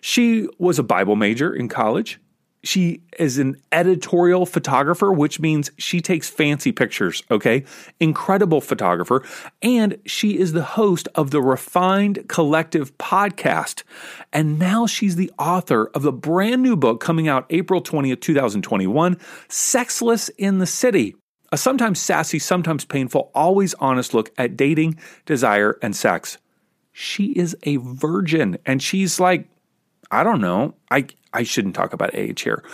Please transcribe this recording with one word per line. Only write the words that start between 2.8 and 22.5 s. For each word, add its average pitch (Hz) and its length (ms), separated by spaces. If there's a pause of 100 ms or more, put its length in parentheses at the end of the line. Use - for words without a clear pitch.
is 135 180
an 139 240 (100)
editorial 180 760
photographer, 156 680
which 151 260
means 156 380
she - 240
takes 165 260
fancy 147 440
pictures, 107 580
okay? 120 340 (360)
Incredible 165 600
photographer. 92 640 (380)
And 226 460
she 202 320
is 175 140
the 165 100
host 202 500
of 151 160
the 143 140
Refined 185 840
Collective 156 680
podcast. - 840 (500)
And 151 240
now 202 300
she's 190 300
the 185 200
author 147 560
of 135 80
the 143 100
brand 190 520
new 254 120
book 123 260
coming 160 260
out 135 240
April 175 300
twentieth, 135 400
two - 120
thousand 107 300
twenty-one, 123 560 (280)
Sexless - 840
in 196 280
the 185 80
City, 170 500 (360)
a - 60
sometimes 240 440
sassy, 160 380
sometimes 160 440